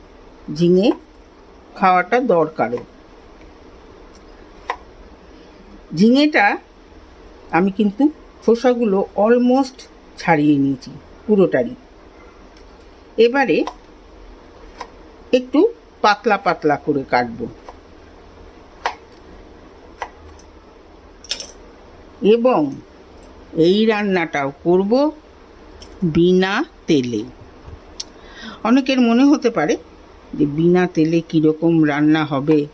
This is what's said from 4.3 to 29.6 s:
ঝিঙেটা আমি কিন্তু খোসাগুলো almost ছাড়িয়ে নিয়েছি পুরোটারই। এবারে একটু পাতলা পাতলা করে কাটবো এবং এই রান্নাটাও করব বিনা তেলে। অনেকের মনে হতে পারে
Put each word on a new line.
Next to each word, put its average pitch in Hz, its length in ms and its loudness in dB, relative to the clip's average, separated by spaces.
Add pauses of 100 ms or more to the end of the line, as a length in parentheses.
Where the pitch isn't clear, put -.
ঝিঙেটা 262 600 2 (960)
আমি 190 200 0
কিন্তু 208 320 -2 (420)
খোসাগুলো 233 520 2 (180)
almost 247 600 2 (400)
ছাড়িয়ে 151 400 2
নিয়েছি 139 340 -2 (360)
পুরোটারই। 175 480 0 (1400)
এবারে 240 460 2 (1700)
একটু 254 260 -2 (420)
পাতলা 208 360 0
পাতলা 160 380 -2
করে 139 340 -4
কাটবো 123 360 -2 (4000)
এবং 233 400 2 (920)
এই 185 320 2
রান্নাটাও 185 680 -2 (120)
করব 190 280 0 (1120)
বিনা 185 500 2 (340)
তেলে। 123 360 -2 (1400)
অনেকের 262 380 0
মনে 233 220 2
হতে 262 260 2
পারে 180 280 -2 (560)